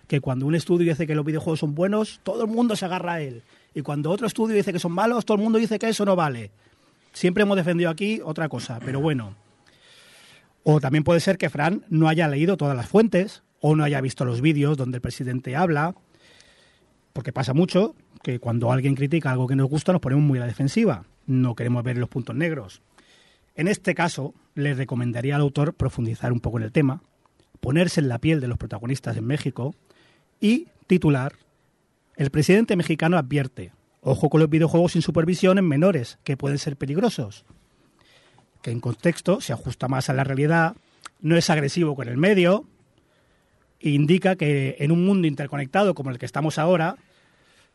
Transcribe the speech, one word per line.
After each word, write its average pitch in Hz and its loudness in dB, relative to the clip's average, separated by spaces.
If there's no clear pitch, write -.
que 143 0
cuando 131 -4
un 156 2
estudio 170 2
dice 151 -2
que 151 0
los 151 -2
videojuegos 156 -4
son 147 -4
buenos, 202 -2
todo 233 -4
el 214 -4
mundo 226 0
se 202 -6
agarra 175 -4
a 165 -4
él. 123 -10
Y 151 -4
cuando 147 -4
otro 208 -2
estudio 220 0
dice 196 2
que 175 -4
son 170 -2
malos, 220 0
todo 214 2
el 202 0
mundo 220 2
dice 220 0
que 226 -2
eso 214 -2
no 202 4
vale. 131 -2
Siempre 180 0
hemos 202 2
defendido 170 2
aquí 202 -2
otra 160 -4
cosa, 120 -8
pero 135 -4
bueno. 127 -2
O 151 4
también 147 0
puede 170 4
ser 185 0
que 156 -2
Fran 160 -2
no 160 4
haya 160 2
leído 160 0
todas 143 -2
las 117 -6
fuentes, 196 2
o 151 4
no 156 4
haya 143 0
visto 131 -4
los 120 -2
vídeos 147 2
donde 127 -6
el - -6
presidente 127 -6
habla, 165 0
porque 135 -8
pasa 127 -4
mucho 185 2
que 123 -6
cuando 117 -2
alguien 131 0
critica 139 -2
algo 127 -2
que 135 0
nos 135 2
gusta 151 -2
nos 175 2
ponemos 139 2
muy 135 2
a 120 -4
la 120 -6
defensiva. 135 0
No 127 0
queremos 120 -2
ver 123 -4
los 120 -2
puntos 120 -8
negros. 143 -6
En 170 -2
este 190 -2
caso, 160 -4
le 143 -2
recomendaría 123 -2
al 147 2
autor 143 0
profundizar 117 -4
un 117 0
poco 113 -4
en 110 -4
el 107 -10
tema, 139 2
ponerse 165 0
en 139 2
la 117 -2
piel 156 0
de 127 -4
los 120 -4
protagonistas 117 -6
en 110 -4
México 139 -4
y 240 2
titular: 147 2
"El 135 -2
presidente 196 4
mexicano 165 0
advierte, 135 -4
ojo 135 0
con 156 4
los 156 4
videojuegos 160 2
sin 165 0
supervisión 175 2
en 185 2
menores, 151 2
que 139 -2
pueden 139 -4
ser 139 -6
peligrosos". 143 -4
Que - -6
en 117 -4
contexto 170 -2
se - -8
ajusta 123 -6
más 131 -2
a 131 -2
la 131 0
realidad, 151 0
no 160 2
es 165 2
agresivo 151 0
con 123 -8
el 123 -6
medio, 185 4
e 156 -2
indica 170 4
que 143 0
en 147 0
un 175 4
mundo 190 4
interconectado 143 0
como 135 -6
el 123 -8
que - -8
estamos 147 -2
ahora, 170 2